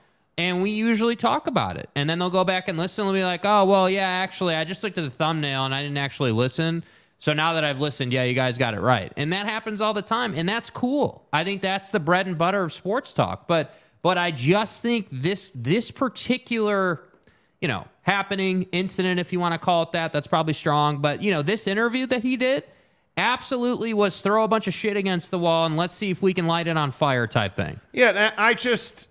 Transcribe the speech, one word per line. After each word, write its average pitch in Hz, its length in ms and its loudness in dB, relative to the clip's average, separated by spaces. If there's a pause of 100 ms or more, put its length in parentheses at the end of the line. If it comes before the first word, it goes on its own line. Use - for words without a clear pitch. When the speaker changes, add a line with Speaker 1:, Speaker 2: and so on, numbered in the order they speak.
(380)
Speaker 1:
And 180 240 0
we 208 80 0
usually 226 460 2
talk 240 300 0
about 117 300 -2
it. - 200 -10
And 143 120 0
then 165 100 0
they'll 180 120 -2
go 185 140 2
back 185 240 -2
and 170 100 -4
listen 185 280 -2
and 190 80 2
be 190 100 2
like, 180 200 -2
"Oh, 202 200 6
well, 190 260 6
yeah, 190 160 2
actually, 185 480 -2
I 160 100 0
just 185 200 -6
looked 190 140 -6
at 165 60 -2
the 135 60 -4
thumbnail 147 540 0
and 135 100 -2
I 139 80 -2
didn't 143 160 -4
actually 139 340 0
listen. 160 520 0 (340)
So 151 140 0
now 156 200 2
that 160 100 0
I've 143 160 0
listened, 135 340 -2
yeah, 127 120 2
you 123 100 2
guys 127 240 0
got 120 160 0
it 98 60 -6
right." 101 360 2
And 151 160 -2
that 202 140 -2
happens 220 340 -6
all 214 140 0
the 202 80 -4
time. 226 340 -2
And 165 120 -2
that's 226 200 -4
cool. 254 640 -2
I 156 120 0
think 190 180 -4
that's 190 280 -2
the 208 100 0
bread 180 260 2
and 180 100 -4
butter 180 280 0
of 156 80 -6
sports 220 400 -6
talk. 92 340 -2
But, 160 280 0 (280)
but 180 160 2
I 175 120 0
just 165 520 0
think 233 300 0
this, 160 420 -4
this 139 360 -2
particular, 208 1120 -2 (560)
you 156 80 -2
know, 101 180 -4 (140)
happening, 190 720 0
incident, 185 480 -2
if 170 120 -6
you 180 60 0
wanna 170 200 0
call 170 260 2
it - 80 -8
that, 165 200 -2
that's 147 140 -2
probably 160 280 0
strong. 147 460 2
But, 147 220 -2
you 202 80 0
know, 156 120 0
this 196 260 -2
interview 233 400 0
that 240 160 0
he 254 120 0
did 254 280 0 (520)
absolutely 240 800 0
was 202 260 2
throw 214 220 2
a 214 60 2
bunch 214 180 0
of 185 80 -2
shit 208 220 -2
against 190 340 -2
the 185 80 -2
wall 165 280 2
and 160 100 0
let's 175 180 0
see 202 160 -4
if 170 120 -4
we 190 120 2
can 170 140 0
light 165 180 0
it 165 100 0
on 147 140 0
fire 127 380 2
type 104 260 0
thing. 78 240 -4 (140)
Speaker 2:
Yeah, 240 160 6
and 208 280 4
I 220 180 4
just, - 560 -2